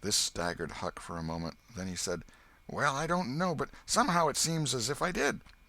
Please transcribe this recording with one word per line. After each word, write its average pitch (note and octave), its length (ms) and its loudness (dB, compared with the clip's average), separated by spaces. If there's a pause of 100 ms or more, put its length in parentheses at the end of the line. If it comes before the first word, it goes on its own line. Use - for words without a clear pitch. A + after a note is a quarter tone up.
This G2+ 140 0
staggered E2+ 560 0
Huck - 280 -6
for E2+ 180 -8
a E2 40 -4
moment. E2 340 -4 (200)
Then F#2 100 -6
he F#2 100 -6
said, F2 260 -2 (460)
Well, C3+ 280 2
I D3+ 100 0
don't D#3+ 300 0
know, F3 180 0
but C#3 160 -2 (160)
somehow F3 420 4
it C3+ 80 0
seems D#3 380 2
as A2+ 140 0
if - 140 -2
I F3 100 2
did. A3 280 2 (280)